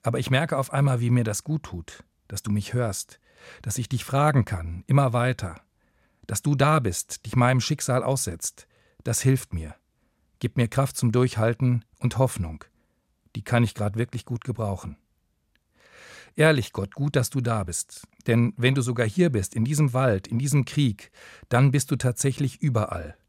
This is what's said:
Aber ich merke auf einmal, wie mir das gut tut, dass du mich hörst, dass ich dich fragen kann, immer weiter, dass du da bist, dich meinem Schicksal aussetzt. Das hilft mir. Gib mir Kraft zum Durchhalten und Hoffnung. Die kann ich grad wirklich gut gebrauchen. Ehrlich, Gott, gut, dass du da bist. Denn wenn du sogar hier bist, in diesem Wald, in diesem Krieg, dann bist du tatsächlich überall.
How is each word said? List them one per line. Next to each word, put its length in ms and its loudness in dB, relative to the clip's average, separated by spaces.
Aber 140 -2
ich 100 -4
merke 280 0
auf 160 -4
einmal, 260 2
wie 120 0
mir 120 4
das 220 -4
gut 180 -4
tut, 400 -14
dass 160 -10
du 80 -2
mich 220 -2
hörst, 480 -4
dass 160 -6
ich 100 -4
dich 160 -4
fragen 400 2
kann, 420 -6
immer 280 4
weiter, 480 -2
dass 140 -4
du 140 0
da 260 4
bist, 440 -6
dich 120 -2
meinem 240 4
Schicksal 420 -2
aussetzt. 640 -6
Das 160 -2
hilft 320 2
mir. 220 -8
Gib 180 -4
mir 100 2
Kraft 300 0
zum 160 2
Durchhalten 720 2
und 180 -2
Hoffnung. 480 -2
Die 60 -10
kann 200 2
ich 120 -2
grad 200 -4
wirklich 300 -4
gut 180 -8
gebrauchen. 540 -6
Ehrlich, 380 4
Gott, 220 -6
gut, 200 -2
dass 140 2
du 100 -2
da 240 -2
bist. 420 -10
Denn 300 4
wenn 180 2
du 60 0
sogar 260 0
hier 220 2
bist, 260 -2
in 80 0
diesem 300 0
Wald, 340 0
in 100 -4
diesem 280 2
Krieg, 460 -2
dann 240 4
bist 200 0
du 40 2
tatsächlich 680 -2
überall. 540 -2